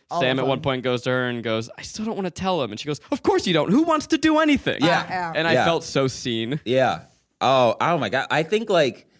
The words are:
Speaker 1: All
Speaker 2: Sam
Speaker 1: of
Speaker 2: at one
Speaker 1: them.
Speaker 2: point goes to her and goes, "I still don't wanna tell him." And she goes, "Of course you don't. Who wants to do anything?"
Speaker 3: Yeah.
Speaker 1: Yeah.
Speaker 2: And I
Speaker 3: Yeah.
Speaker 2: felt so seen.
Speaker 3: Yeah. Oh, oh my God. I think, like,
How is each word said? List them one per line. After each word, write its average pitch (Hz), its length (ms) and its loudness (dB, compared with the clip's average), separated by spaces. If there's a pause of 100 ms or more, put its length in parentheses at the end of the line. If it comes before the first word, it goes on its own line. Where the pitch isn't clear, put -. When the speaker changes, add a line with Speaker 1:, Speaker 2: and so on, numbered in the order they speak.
Speaker 1:
All 131 120 -2
Speaker 2:
Sam 131 180 2
Speaker 1:
of 131 60 -2
Speaker 2:
at - 20 0
one 135 120 0
Speaker 1:
them. 156 40 -12
Speaker 2:
point 131 200 -2
goes 123 180 -2
to - 80 -4
her 127 180 0
and 120 160 -6
goes, 113 340 -4
"I - 40 -18
still - 240 -10
don't 220 100 -6
wanna 185 160 -6
tell 185 320 -2
him." 107 80 -6
And 104 80 -10
she - 80 -10
goes, 147 140 -6 (100)
"Of 285 120 -6
course 381 220 2
you 190 60 0
don't. 151 180 2
Who 254 140 4
wants 320 240 0
to 320 100 0
do 311 220 2
anything?" 294 400 2
Speaker 3:
Yeah. 170 300 2
Speaker 1:
Yeah. 175 260 -6
Speaker 2:
And 160 140 0
I 165 60 4
Speaker 3:
Yeah. 120 100 4
Speaker 2:
felt 165 180 2
so 135 240 0
seen. 120 560 -4
Speaker 3:
Yeah. 120 380 2 (400)
Oh, 123 400 4
oh 160 160 2
my 123 100 -2
God. 120 240 -2
I 147 120 2
think, 214 260 -2
like, 156 360 2 (140)